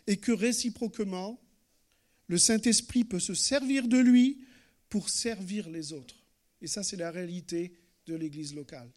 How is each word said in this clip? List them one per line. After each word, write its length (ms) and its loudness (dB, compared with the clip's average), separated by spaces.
Et 120 0
que 120 -4
réciproquement, 1080 -4
le 100 0
Saint-Esprit 640 4
peut 180 -2
se 140 -4
servir 540 0
de 100 4
lui 460 6
pour 220 -4
servir 600 -4
les 220 -10
autres. 320 -18
Et 80 -10
ça, 160 -4
c'est 120 -6
la 140 -4
réalité 640 -6
de 80 -8
l'Église 400 -8
locale, 420 -16